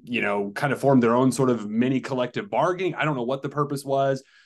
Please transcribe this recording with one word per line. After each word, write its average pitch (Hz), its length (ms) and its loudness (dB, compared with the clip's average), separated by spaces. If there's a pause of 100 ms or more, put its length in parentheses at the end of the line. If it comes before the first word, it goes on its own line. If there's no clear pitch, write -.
you 117 180 -4
know, 101 320 -2
kind 139 180 -2
of 117 80 -4
form 135 200 6
their 117 160 4
own 127 160 4
sort 127 180 2
of 107 180 -2
mini 123 320 0
collective 123 480 -4
bargaining. 175 460 0
I 135 100 -2
don't 151 120 0
know 123 80 -4
what 139 180 -4
the 147 60 -6
purpose 143 360 -4
was. 135 380 0 (240)